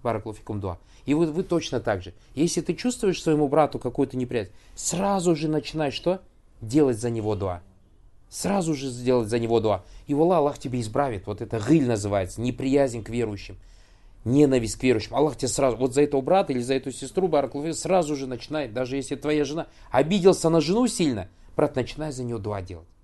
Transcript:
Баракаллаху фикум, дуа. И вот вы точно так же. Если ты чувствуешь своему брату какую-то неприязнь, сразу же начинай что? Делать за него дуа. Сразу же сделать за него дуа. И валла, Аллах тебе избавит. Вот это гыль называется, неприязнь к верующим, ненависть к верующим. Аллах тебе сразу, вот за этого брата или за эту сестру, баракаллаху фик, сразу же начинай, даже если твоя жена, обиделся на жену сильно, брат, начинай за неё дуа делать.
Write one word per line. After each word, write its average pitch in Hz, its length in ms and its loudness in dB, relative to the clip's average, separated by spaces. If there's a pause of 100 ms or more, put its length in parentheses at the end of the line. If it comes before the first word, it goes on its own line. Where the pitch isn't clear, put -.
Баракаллаху 110 360 -4
фикум, 104 200 -8
дуа. 92 200 -6 (260)
И 135 80 2
вот 160 160 2
вы 160 140 -2
точно 160 360 -2
так 104 220 -2
же. 90 120 -14 (220)
Если 160 240 0
ты 165 140 -4
чувствуешь 202 500 -2
своему 151 240 2
брату 143 320 2
какую-то 127 380 -2
неприязнь, 120 340 -4 (240)
сразу 180 580 0
же 160 140 -2
начинай 151 440 -2
что? 185 280 -2 (400)
Делать 123 400 4
за 120 100 -2
него 107 260 -2
дуа. 92 260 -4 (640)
Сразу 180 460 -2
же 135 160 -4
сделать 123 400 0
за 120 100 2
него 117 220 4
дуа. 104 240 0 (220)
И 147 60 -2
валла, 165 260 4
Аллах 143 180 0
тебе 123 240 -6
избавит. 110 440 -2
Вот 104 160 -8
это 113 160 -6
гыль 131 300 4
называется, 101 540 0
неприязнь 127 600 0
к 101 80 -14
верующим, 110 480 -6 (680)
ненависть 127 540 4
к - 60 -8
верующим. 117 320 2
Аллах 147 200 2
тебе 131 120 -4
сразу, 123 300 0
вот 127 160 0
за 143 80 4
этого 143 200 2
брата 151 320 2
или 123 80 -2
за 131 140 0
эту 131 160 -4
сестру, 180 360 -4
баракаллаху 147 420 0
фик, 156 80 -6
сразу 160 380 0
же 135 120 -6
начинай, 131 420 -6
даже 127 280 -4
если 135 180 -6
твоя 147 280 0
жена, 147 240 -6 (240)
обиделся 170 580 4
на 165 120 6
жену 208 260 2
сильно, 123 400 0 (300)
брат, 143 180 2
начинай 147 360 -4
за 127 120 -8
неё 117 140 -4
дуа 104 240 -6
делать. 90 260 -14 (160)